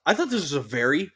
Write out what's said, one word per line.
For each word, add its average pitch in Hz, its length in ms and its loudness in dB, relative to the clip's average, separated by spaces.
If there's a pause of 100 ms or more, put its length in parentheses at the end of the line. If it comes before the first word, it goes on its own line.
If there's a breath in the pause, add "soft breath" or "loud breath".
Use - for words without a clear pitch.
I 170 80 4
thought 294 160 0
this 240 120 0
was 143 120 -4
a 143 80 -2
very, 127 540 0